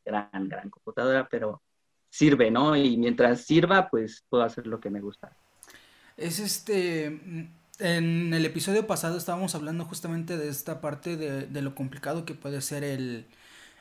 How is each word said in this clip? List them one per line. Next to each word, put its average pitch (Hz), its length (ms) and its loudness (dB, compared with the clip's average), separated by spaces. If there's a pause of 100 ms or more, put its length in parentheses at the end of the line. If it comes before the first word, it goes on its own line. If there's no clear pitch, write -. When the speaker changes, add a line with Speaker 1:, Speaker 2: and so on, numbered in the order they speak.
Speaker 1:
gran, 104 460 -4
gran 101 200 -10
computadora, 131 600 -2
pero 107 320 -4 (480)
sirve, 135 400 6
¿no? 139 260 4
Y 135 220 4
mientras 120 440 4
sirva, 175 480 4
pues, 110 400 -2
puedo 123 140 4
hacer 117 240 -4
lo 110 120 -6
que 104 100 -8
me 101 120 -6
gusta. - 340 -14 (840)
Speaker 2:
Es 170 220 -6
este, 180 680 0
mm, 165 320 -8 (380)
en 170 540 2
el 160 120 4
episodio 180 420 0
pasado 175 300 -2
estábamos 175 360 -2
hablando 160 320 -4
justamente 165 520 -6
de 147 120 -4
esta 156 300 -8
parte 156 380 -6
de, 139 280 -4
de 139 160 -6
lo 139 140 -4
complicado 143 500 -6
que 165 80 -8
puede 139 280 -8
ser 143 240 -6
el, 127 400 -6 (560)